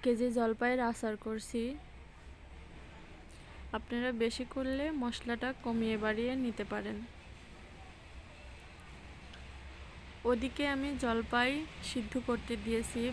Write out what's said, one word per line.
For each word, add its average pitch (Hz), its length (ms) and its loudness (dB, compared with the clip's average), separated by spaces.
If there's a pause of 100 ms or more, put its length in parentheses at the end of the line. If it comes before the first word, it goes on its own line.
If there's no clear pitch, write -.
কেজি 240 280 6 (100)
জলপাইয়ের 240 420 4 (100)
আচার 220 240 0 (100)
করছি। 220 380 -2 (2000)
আপনারা 240 380 2 (120)
বেশি 226 220 4 (100)
করলে 269 300 2 (120)
মশলাটা 240 520 0 (140)
কমিয়ে 226 360 4
বাড়িয়ে 214 380 4
নিতে 240 280 0
পারেন। 208 320 -2 (3250)
ওদিকে 247 440 4
আমি 277 200 2 (100)
জলপাই 240 520 4 (340)
সিদ্ধ 214 280 -2 (140)
করতে 233 300 2
দিয়েছি, 226 440 2 (120)